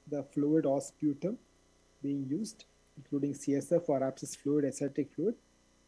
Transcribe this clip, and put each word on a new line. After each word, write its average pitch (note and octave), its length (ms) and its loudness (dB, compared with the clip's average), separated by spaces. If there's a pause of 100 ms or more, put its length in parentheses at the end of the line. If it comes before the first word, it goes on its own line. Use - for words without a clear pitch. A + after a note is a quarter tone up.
(100)
the C#3+ 120 -4
fluid D3 440 2
or C#3 160 2
sputum D#3+ 560 -4 (640)
being C#3 260 -2
used, G3+ 380 -6 (320)
including C#3+ 360 -2
C C#3 220 0
S C#3 160 0
F E3+ 160 4
or C3+ 160 2
abscess C3+ 320 -6
fluid, C#3+ 300 2
ascitic C#3 480 -2
fluid. F#3 200 0 (540)